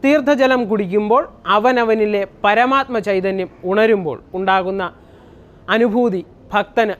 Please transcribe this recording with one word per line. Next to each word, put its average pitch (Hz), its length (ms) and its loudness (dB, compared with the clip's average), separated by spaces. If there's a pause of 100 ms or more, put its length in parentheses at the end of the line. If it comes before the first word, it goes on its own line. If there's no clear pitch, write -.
തീർത്ഥജലം 269 560 2 (100)
കുടിക്കുമ്പോൾ 208 520 0 (340)
അവനവനിലെ 220 680 0 (220)
പരമാത്മ 254 540 2 (100)
ചൈതന്യം 190 420 -2 (200)
ഉണരുമ്പോൾ 202 480 0 (200)
ഉണ്ടാകുന്ന 190 440 -2 (920)
അനുഭൂതി 220 480 0 (300)
ഭക്തന് 208 480 -2